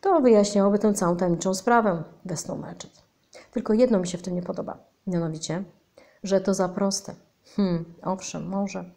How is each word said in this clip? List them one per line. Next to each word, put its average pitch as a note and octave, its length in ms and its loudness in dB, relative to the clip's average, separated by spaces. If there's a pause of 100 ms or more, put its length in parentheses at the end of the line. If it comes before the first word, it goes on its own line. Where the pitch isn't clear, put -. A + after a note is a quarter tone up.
"To F#4 200 4
wyjaśniałoby G#3 580 6
tę G#3 160 2
całą F3 220 0
tajemniczą F3+ 380 0
sprawę", G#3 480 2 (220)
westchnął E3 340 -8
Melchett. - 440 -16 (500)
"Tylko A3 200 -2
jedno A#3 260 4
mi F3+ 80 -2
się F3 120 -6
w - 40 -10
tym F3+ 120 -6
nie F3 80 -4
podoba, - 360 -10 (280)
mianowicie, E3 580 -4 (580)
że F#3+ 180 2
to F#3+ 140 0
za F#3 140 0
proste." G3 460 -4 (420)
"Hmm, F3 280 0 (180)
owszem, F3 460 -6
może." G3 360 -6 (120)